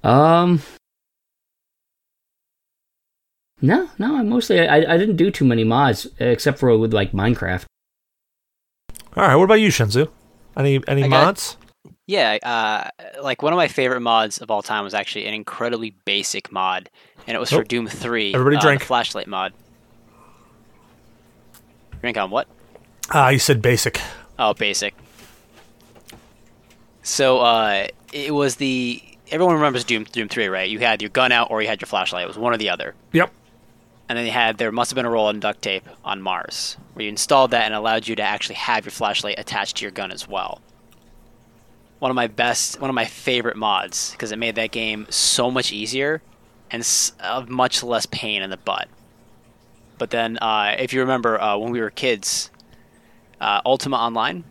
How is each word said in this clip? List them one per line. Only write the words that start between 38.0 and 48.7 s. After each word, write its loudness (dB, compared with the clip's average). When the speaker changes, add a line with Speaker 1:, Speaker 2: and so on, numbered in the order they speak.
Speaker 3:
you -6
to -4
actually -4
have -2
your -12
flashlight -4
attached -6
to -8
your -8
gun -10
as -14
well. -8
One -2
of -4
my 0
best, -4
one -4
of -4
my -2
favorite -4
mods, -4
'cause -8
it -10
made -4
that -4
game -8
so 0
much -4
easier -6
and -8
s-, -2
of -6
much -2
less -2
pain -6
in -10
the -8
butt. -6